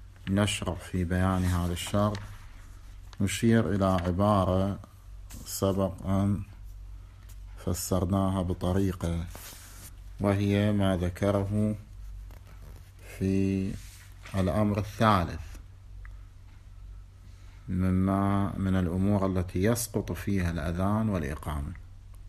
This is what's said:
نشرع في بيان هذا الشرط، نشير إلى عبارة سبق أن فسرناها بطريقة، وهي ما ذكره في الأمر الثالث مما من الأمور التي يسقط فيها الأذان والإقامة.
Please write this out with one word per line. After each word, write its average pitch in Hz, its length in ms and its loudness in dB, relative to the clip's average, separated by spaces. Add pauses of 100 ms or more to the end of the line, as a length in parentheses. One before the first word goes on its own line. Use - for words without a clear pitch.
(300)
نشرع 98 460 2
في 92 280 -2
بيان 92 400 2
هذا 87 300 2
الشرط، 104 460 0 (1000)
نشير 113 480 4
إلى 98 160 2
عبارة 92 960 2 (680)
سبق 95 640 0
أن 98 340 2 (1200)
فسرناها 95 760 2
بطريقة، 90 840 0 (920)
وهي 101 520 4
ما 98 260 4
ذكره 101 760 2 (1400)
في 95 560 2 (600)
الأمر 98 420 4
الثالث 101 640 4 (2250)
مما 95 880 2
من 95 180 2
الأمور 92 500 4
التي 92 380 0
يسقط 110 480 2
فيها 90 400 0
الأذان 92 580 0
والإقامة. 76 640 -2 (560)